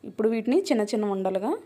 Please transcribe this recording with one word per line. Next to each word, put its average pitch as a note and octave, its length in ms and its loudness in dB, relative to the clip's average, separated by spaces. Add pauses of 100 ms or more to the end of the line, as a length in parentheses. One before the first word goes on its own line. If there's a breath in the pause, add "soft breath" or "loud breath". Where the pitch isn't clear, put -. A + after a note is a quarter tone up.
ఇప్పుడు A3 300 -2
వీటిని A#3+ 260 2 (100)
చిన్న A3 220 2
చిన్న G#3+ 240 -2
ఉండలుగా F#3+ 380 2 (120)